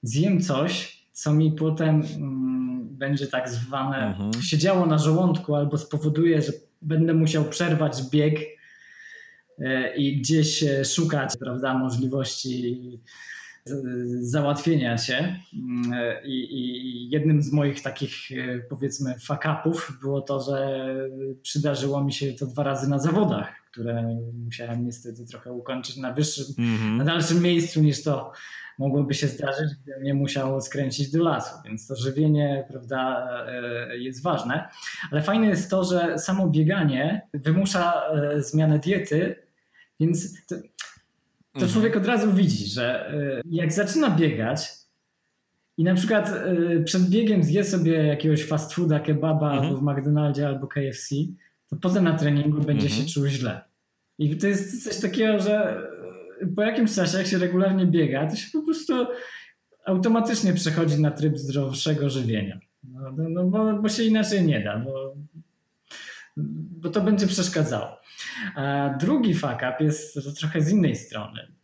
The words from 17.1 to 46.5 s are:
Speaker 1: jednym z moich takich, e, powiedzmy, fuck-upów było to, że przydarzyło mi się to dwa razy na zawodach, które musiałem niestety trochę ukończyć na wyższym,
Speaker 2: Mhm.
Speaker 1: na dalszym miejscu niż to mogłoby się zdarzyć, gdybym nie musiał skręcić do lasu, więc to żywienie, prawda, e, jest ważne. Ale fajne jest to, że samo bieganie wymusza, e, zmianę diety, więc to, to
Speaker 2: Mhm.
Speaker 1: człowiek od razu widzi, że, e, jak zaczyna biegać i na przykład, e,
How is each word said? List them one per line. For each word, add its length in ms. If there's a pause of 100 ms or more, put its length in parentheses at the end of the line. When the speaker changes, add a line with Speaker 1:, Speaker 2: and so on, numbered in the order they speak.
Speaker 1:
jednym 320
z 100
moich 300
takich, 280 (220)
e, 260
powiedzmy, 600
fuck-upów 840
było 200
to, 200
że 460 (560)
przydarzyło 640
mi 80
się 200
to 140
dwa 160
razy 280
na 80
zawodach, 540 (180)
które 480 (260)
musiałem 420
niestety 400
trochę 260
ukończyć 440
na 160
wyższym, 320 (140)
Speaker 2:
Mhm. 380
Speaker 1:
na 80
dalszym 380
miejscu 400
niż 200
to 300 (460)
mogłoby 360
się 120
zdarzyć, 440 (120)
gdybym 200
nie 120
musiał 460
skręcić 500
do 140
lasu, 300 (100)
więc 220
to 100
żywienie, 720
prawda, 600 (180)
e, 520
jest 240
ważne. 460 (440)
Ale 100
fajne 240
jest 240
to, 140
że 340
samo 300
bieganie 720 (120)
wymusza, 680 (100)
e, 300
zmianę 360
diety, 580 (640)
więc 460
to, 80
to 60 (920)
Speaker 2:
Mhm. 180
Speaker 1:
człowiek 240
od 100
razu 260
widzi, 340
że, 440
e, 400
jak 220
zaczyna 380
biegać 580 (1080)
i 80
na 100
przykład, 360
e, 540